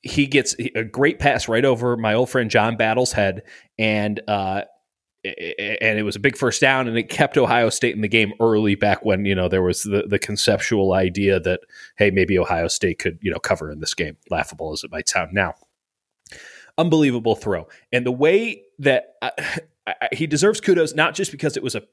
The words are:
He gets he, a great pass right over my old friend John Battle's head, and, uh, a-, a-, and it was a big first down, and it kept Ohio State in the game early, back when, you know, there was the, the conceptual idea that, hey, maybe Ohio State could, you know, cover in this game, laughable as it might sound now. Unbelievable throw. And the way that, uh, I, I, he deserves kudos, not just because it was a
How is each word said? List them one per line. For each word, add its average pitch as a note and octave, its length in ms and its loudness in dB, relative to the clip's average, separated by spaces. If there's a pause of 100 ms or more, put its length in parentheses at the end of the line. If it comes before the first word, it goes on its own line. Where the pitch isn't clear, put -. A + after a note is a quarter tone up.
He C#3 220 0
gets C3+ 280 0
he, A#2+ 220 -6
a A2+ 100 -2
great C#3 340 0
pass C3+ 300 2
right A#2 160 2
over A#2+ 320 2
my A2 160 0
old B2 160 2
friend A#2 200 0
John A2+ 280 2
Battle's A#2 340 0
head, G2 320 0 (340)
and, G#2+ 520 0
uh, G2 320 -2 (640)
a-, - 360 -10
a-, G#2 200 -4
and A2 160 2
it G#2+ 60 -2
was G2+ 140 -4
a - 20 -10
big C3 160 0
first - 240 -2
down, C3 300 2
and A2+ 80 -2
it A#2 100 -2
kept - 300 0
Ohio A#2 320 4
State - 260 -2
in G#2+ 60 -4
the G#2+ 80 -2
game G#2+ 320 2
early, G#2+ 340 4
back G2+ 300 0
when, G2+ 200 2
you G2 80 2
know, F#2 140 0
there F#2 160 2
was F2+ 200 0
the, G2+ 220 0
the G2 140 0
conceptual G2+ 720 0
idea F#2+ 460 2
that, F2+ 220 -4 (340)
hey, G#2 160 4
maybe F#2 260 2
Ohio E2+ 300 0
State - 320 -2
could, E2 220 -4
you G2 100 -2
know, - 80 -6
cover D#2 320 -2
in D2+ 80 -14
this D#2 140 -6
game, D2+ 240 -6 (120)
laughable D#2+ 440 -6
as - 100 -10
it - 80 -16
might D#2 160 -8
sound E2+ 240 -2
now. F#2 220 0 (1200)
Unbelievable C#3 580 2
throw. F2 320 -6 (260)
And B2 120 0
the B2 60 0
way F#3 520 2 (160)
that, C3+ 420 0
uh, - 100 -4 (560)
I, - 140 -6
I, B2 100 -4
he D#3+ 160 -2
deserves F#3 320 2
kudos, E3+ 340 2
not D3+ 220 0
just F#3+ 160 -4
because D3 240 -4
it - 80 -6
was A#2+ 120 -4
a G#2 180 -6